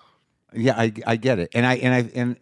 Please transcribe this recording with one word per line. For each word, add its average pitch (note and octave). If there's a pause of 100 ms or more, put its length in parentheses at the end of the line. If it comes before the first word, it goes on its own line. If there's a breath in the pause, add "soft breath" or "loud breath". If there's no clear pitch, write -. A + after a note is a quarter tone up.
(560 soft breath)
Yeah, A2+
I, A2+ (140)
I A#2
get A2+
it, E2+
and A#2+
I, B2+
and B2+
I, A#2+
and B2